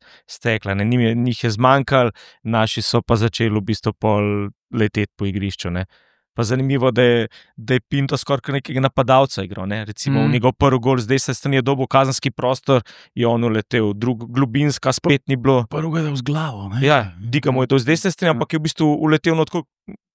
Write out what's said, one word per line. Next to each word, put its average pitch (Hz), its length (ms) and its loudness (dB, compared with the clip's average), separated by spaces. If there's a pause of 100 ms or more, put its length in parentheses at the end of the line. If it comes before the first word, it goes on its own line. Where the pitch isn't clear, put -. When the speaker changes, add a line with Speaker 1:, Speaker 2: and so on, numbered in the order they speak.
(260)
Speaker 1:
stekla, 104 480 -4
ne. 101 100 0
Njim 120 180 2
je, 113 140 2
njih 120 280 -2
je 120 80 0
zmanjkalo, 127 600 2 (300)
naši 113 400 0
so 117 200 0
pa - 140 0
začeli 113 360 0
v 107 120 0
bistvu 107 300 -2
pol 104 560 0 (200)
leteti 107 440 -2
po 104 120 -6
igrišču, 98 460 -4
ne. 90 140 -4 (520)
Pa 117 60 -2
zanimivo, 131 480 0
da 117 100 2
je, 120 260 4 (260)
da 123 200 -4
je 127 80 4
Pinto 139 360 -2
skoraj 139 240 -4
kot 131 120 -6
nekega 135 280 -4
napadalca 135 600 2
igral, 95 240 -10
ne. 104 200 -6
Recimo, 135 340 -2
v 139 40 2
Speaker 2:
Mhm. 147 100 2
Speaker 1:
njegov 123 200 2
prvi 131 260 4
gol 131 180 0
z 110 100 -4
desne 131 260 0
strani 139 220 -2
je 131 60 2
dobil 131 260 0
kazenski 135 420 2
prostor, 127 520 0 (300)
je - 140 -4
on 117 160 2
uletel, 110 520 0
drug-, 117 340 -2
Globinska 131 640 0
spet - 320 0
ni 135 140 -2
bilo. 123 280 2
Speaker 3:
Prvo 160 260 -6
ga 165 80 -2
je 156 60 -2
dal 147 100 -4
z 131 80 -6
glavo, 139 460 -4
ne. 117 120 -4
Speaker 1:
Ja, 131 400 2
Diga 131 300 -2
mu 131 100 0
je - 60 0
dal 135 120 4
z 113 60 0
desne 165 260 0
strani, 175 160 -4
Speaker 3:
Ja. 160 40 4
Speaker 1:
ampak 147 200 -4
je 160 80 -2
v 151 40 -4
bistvu 156 220 -2 (120)
uletel, 156 360 2
no, 160 120 0
tako, 170 180 -6 (500)